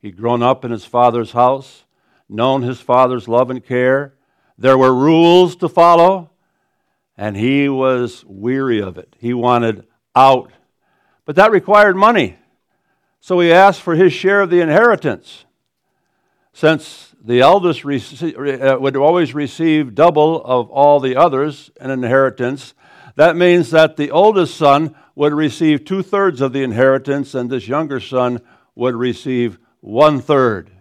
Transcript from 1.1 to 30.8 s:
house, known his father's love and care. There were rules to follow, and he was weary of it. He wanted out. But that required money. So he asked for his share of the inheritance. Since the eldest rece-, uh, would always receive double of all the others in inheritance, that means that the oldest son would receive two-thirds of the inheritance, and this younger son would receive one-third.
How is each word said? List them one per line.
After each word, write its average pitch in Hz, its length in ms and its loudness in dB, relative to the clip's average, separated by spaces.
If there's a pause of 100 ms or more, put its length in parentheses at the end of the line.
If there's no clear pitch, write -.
house, 127 520 -2 (420)
known 123 360 -2
his 120 180 -8
father's 127 460 0
love 120 220 0
and 127 140 -12
care. 131 520 -4 (420)
There 131 200 2
were 131 160 4
rules 170 640 2
to 170 120 -6
follow, 170 640 2 (880)
and 104 200 -8
he 139 320 -2
was 131 560 -4
weary 117 560 -6
of 90 160 -12
it. - 200 -20
He 120 160 -6
wanted 120 540 -2 (280)
out. 131 360 4 (760)
But 151 120 -4
that 214 140 4
required 208 440 2
money. 196 420 0 (840)
So 180 180 -4
he 170 140 2
asked 190 280 4
for 170 140 -4
his 170 160 4
share 202 300 -2
of 185 80 -2
the 175 100 2
inheritance. 165 880 -2 (1040)
Since - 680 -4
the 123 200 0
eldest 175 420 2
rece-, 143 520 -8 (260)
uh, 135 180 0
would 135 180 -4
always 151 360 0
receive 147 640 -4
double 151 480 2
of 123 260 -4
all 143 300 2
the 131 160 -4
others 139 640 -2
in 131 100 -12
inheritance, 131 840 -4 (420)
that 160 200 2
means 175 360 2
that 160 260 2
the 147 140 -6
oldest 190 440 0
son 151 380 0 (220)
would 147 180 -2
receive 151 520 -2
two-thirds 190 560 -4
of 131 120 -4
the 135 100 -4
inheritance, 135 680 -2
and 123 160 -8
this 117 180 -10
younger 139 320 -6
son 123 420 -4 (340)
would 120 200 -4
receive 120 640 -6 (220)
one-third. 127 1000 -2